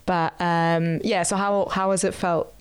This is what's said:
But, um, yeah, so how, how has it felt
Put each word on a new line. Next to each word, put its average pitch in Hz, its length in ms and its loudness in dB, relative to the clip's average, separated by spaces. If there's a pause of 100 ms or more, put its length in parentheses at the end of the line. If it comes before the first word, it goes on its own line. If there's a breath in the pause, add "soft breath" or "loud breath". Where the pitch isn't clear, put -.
But, 170 340 0
um, 165 640 2
yeah, 202 200 0
so 196 120 -2
how, 202 340 0
how 190 200 0
has 190 120 0
it 190 120 0
felt 175 460 -2